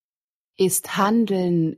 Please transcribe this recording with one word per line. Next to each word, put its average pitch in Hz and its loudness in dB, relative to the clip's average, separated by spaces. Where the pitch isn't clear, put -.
Ist - -2
Handeln 190 0